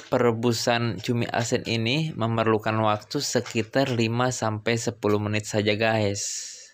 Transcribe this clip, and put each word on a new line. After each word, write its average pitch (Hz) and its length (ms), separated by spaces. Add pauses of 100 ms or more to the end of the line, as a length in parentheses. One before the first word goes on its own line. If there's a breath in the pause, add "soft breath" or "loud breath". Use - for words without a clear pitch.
(140)
perebusan 117 880
cumi 120 240
asin - 400
ini 123 480
memerlukan 110 720
waktu 107 320
sekitar 135 800
lima 117 320
sampai 113 480
sepuluh 104 400
menit 104 320
saja, 107 240
guys. 107 800 (200)